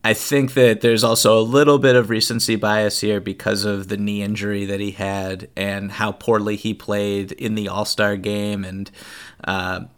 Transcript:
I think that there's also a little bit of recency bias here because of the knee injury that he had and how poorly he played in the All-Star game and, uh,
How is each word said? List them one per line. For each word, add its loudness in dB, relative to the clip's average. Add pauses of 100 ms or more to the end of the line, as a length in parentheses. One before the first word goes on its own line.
I 4
think 0
that 6
there's 4
also 6
a 4
little 4
bit 6
of 4
recency 0
bias 0
here 0
because -4
of -4
the -4
knee -4
injury -4
that -4
he -4
had -6
and -6
how -4
poorly -2
he -6
played -4
in -6
the -4
All-Star -2
game -4
and, -10 (540)
uh, -4 (120)